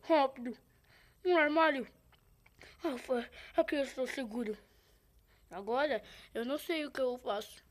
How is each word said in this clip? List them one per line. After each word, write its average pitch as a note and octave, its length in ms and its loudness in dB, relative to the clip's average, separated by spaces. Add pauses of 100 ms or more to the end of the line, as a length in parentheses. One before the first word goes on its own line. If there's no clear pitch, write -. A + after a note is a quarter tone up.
rápido. C4 480 2 (680)
Um F4+ 120 6
armário. D4+ 500 4 (1000)
Ah, C4+ 140 -2
foi. B3 300 -4 (280)
Aqui E4 200 2
eu C#4 60 2
estou B3+ 260 -4
seguro. A3 500 -6 (920)
Agora, A3+ 520 -2 (320)
eu A3+ 100 -4
não C#4 140 -4
sei D#4 260 -4
o C#4+ 60 -8
que C4+ 100 -8
eu B3 180 0
faço. - 520 -6